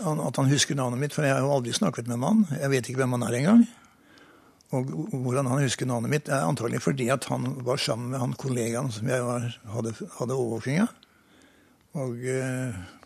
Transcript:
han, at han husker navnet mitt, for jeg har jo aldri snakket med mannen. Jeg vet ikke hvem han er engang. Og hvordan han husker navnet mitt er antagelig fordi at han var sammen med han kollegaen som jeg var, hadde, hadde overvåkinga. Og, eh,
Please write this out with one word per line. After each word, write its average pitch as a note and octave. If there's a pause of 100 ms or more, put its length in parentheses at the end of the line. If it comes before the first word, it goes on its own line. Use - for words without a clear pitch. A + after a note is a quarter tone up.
han, D#3
at C#3+
han C3+
husker C#3
navnet B2
mitt, D3
for D3
jeg C3+
har C3
jo C#3
aldri A#2+
snakket B2
med A#2+
mannen. G#3+
Jeg C#3
vet B2+
ikke B2+
hvem B2+
han A#2+
er A#2+
engang. A#3 (1080)
Og C3 (240)
hvordan B2+
han C#3+
husker C3
navnet A#2+
mitt D3+
er C3+
antagelig B2+
fordi C3
at C3+
han B2+ (220)
var C3
sammen B2
med C3
han C3+
kollegaen B2
som A2+
jeg B2+
var, A#2+ (300)
hadde, A2+ (240)
hadde C3
overvåkinga. B2+ (1080)
Og, B2+ (120)
eh, B2+ (300)